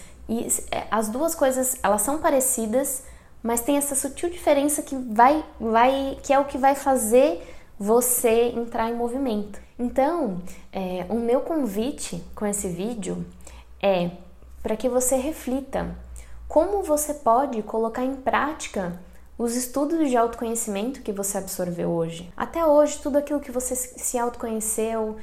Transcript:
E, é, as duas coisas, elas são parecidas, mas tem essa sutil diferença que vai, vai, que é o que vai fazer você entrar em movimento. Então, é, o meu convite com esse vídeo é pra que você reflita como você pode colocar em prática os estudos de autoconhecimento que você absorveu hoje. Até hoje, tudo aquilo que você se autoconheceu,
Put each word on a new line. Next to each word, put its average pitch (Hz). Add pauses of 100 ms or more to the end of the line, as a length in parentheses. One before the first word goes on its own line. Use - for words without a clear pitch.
(280)
E, 226 (240)
é, -
as 214
duas 285
coisas, 262
elas 202
são 285
parecidas, 262 (360)
mas 233
tem 285
essa 285
sutil 285
diferença 294
que 269
vai, 254 (160)
vai, 262
que -
é 269
o 285
que 277
vai 269
fazer 269 (220)
você 233
entrar 233
em 240
movimento. 233 (180)
Então, 247 (300)
é, 185
o 220
meu 233
convite 240 (140)
com -
esse 202
vídeo 180 (560)
é 180 (500)
pra 214
que 254
você 247
reflita 254 (560)
como 381
você 302
pode 240
colocar 226
em 269
prática 214 (380)
os 233
estudos 285
de 247
autoconhecimento 226
que 220
você 196
absorveu 175
hoje. 165
Até 330
hoje, 294
tudo 294
aquilo 294
que 277
você 254
se -
autoconheceu, 220